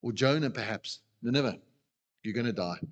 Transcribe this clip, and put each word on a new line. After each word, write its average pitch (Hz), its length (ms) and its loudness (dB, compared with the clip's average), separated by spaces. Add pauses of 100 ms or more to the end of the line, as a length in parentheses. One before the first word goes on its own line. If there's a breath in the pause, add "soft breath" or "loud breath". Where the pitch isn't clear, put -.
Or 120 100 -4
Jonah, 135 380 4
perhaps, 110 500 -6 (220)
Nineveh, 123 360 2 (640)
you're 110 120 -6
gonna 120 180 0
die. 90 280 -2 (120)